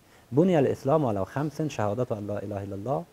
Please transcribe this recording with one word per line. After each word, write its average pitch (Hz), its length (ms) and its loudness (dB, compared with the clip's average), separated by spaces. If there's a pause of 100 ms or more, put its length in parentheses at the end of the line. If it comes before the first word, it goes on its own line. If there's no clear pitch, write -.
(320)
«بنی 175 240 6
الاسلام 135 500 2
علی 101 180 0
خمس، 147 360 -4
شهادت 117 520 -2
ان 104 140 -4
لا 104 100 -4
اله 101 200 -6
الا 98 200 -6
الله 131 360 -4